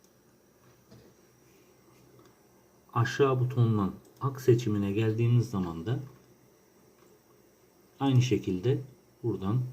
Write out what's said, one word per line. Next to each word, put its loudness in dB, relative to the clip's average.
aşağı 2
butondan 0
ak -6
seçimine 2
geldiğimiz 2
zaman -6
da -4
aynı 4
şekilde -2
buradan -2